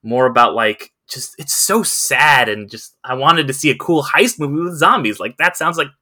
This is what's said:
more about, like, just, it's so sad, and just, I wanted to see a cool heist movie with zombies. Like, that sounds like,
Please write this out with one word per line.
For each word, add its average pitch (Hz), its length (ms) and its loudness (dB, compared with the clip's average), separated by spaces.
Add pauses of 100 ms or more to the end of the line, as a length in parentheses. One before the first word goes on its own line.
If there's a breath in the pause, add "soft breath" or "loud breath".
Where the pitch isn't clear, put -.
more 120 240 2
about, 120 300 4
like, 110 360 -2 (160)
just, - 300 -12
it's 147 160 -8
so 214 300 0
sad, 135 640 2
and 104 200 -6
just, - 340 -18
I 127 100 -8
wanted 147 340 2
to 135 60 -4
see 147 160 0
a 123 80 0
cool 160 260 0
heist 185 360 0
movie 147 240 -4
with 175 140 -8
zombies. 156 420 2
Like, 113 180 -10
that 175 180 -2
sounds 165 220 -4
like, 151 100 -2 (140)